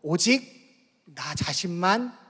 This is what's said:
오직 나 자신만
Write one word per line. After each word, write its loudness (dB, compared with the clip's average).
오직 -2
나 -10
자신만 0